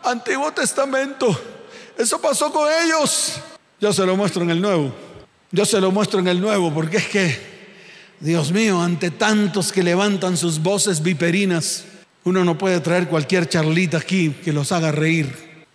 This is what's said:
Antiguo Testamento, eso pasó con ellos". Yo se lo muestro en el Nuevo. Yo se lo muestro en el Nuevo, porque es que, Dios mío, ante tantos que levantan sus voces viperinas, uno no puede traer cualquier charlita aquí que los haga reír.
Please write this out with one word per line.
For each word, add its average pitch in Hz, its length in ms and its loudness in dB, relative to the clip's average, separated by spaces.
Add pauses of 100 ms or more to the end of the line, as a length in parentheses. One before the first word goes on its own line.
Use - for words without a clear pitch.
Antiguo 277 480 -2
Testamento, 269 840 0 (640)
eso 240 220 -2
pasó 294 320 0
con 302 160 2 (160)
ellos". - 560 0 (400)
Yo 208 120 2
se 190 140 2
lo 185 100 2
muestro 190 280 0
en 170 60 0
el 165 100 2
Nuevo. 170 340 0 (560)
Yo 196 140 2
se 202 160 2
lo 185 100 2
muestro 202 300 0
en 180 80 0
el 180 120 2
Nuevo, 190 320 0
porque 160 260 -2
es - 100 -2
que, 180 320 0 (800)
Dios 160 320 0
mío, 202 280 2
ante 175 300 0
tantos 208 600 0
que 185 100 2
levantan 185 540 2
sus 156 260 -2
voces 185 400 0
viperinas, 170 840 0 (380)
uno 185 220 2
no 170 120 2
puede 185 220 2
traer 170 300 2
cualquier 160 400 0
charlita 165 480 2
aquí 165 340 0 (140)
que 160 80 0
los 143 180 0
haga 160 220 0
reír. 156 840 -2